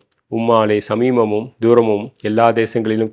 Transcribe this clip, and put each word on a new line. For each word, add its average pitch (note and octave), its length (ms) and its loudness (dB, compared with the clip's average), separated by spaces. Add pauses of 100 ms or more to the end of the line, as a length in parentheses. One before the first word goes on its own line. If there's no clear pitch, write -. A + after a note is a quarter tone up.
(320)
உம்மாலே A2+ 460 0
சமீபமும் A2+ 840 -2
தூரமும் A2+ 600 2
எல்லா A#2 320 0
தேசங்களிலும் A2 600 -2